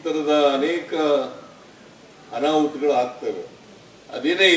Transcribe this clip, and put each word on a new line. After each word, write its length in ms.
ತರದ 300
ಅನೇಕ 360
ಅನಾಹುತಗಳು 640
ಆಗ್ತವೆ. 420
ಅದೇನೇ 420